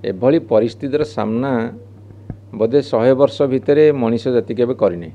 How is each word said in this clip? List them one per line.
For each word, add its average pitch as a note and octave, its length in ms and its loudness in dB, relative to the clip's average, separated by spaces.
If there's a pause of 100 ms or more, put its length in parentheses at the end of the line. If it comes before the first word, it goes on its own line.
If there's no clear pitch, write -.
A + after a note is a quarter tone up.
ଏଭଳି A#2 340 0
ପରିସ୍ଥିତିର A#2+ 640 -2
ସାମ୍ନା A#2+ 480 -4 (1000)
ବୋଧେ A2+ 280 2
ଶହେ B2 320 2
ବର୍ଷ C#3 280 2
ଭିତରେ C#3 500 2
ମଣିଷ A#2 360 -2
ଜାତି A#2+ 260 0
କେବେ A#2+ 200 0
କରିନି। F2 400 -2